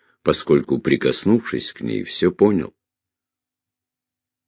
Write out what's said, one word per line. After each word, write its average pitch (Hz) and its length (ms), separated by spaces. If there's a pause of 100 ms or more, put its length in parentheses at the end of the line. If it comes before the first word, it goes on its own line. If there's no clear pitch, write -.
(220)
поскольку, 71 560
прикоснувшись - 920
к - 100
ней, 55 200
всё - 300
понял. 98 420 (1700)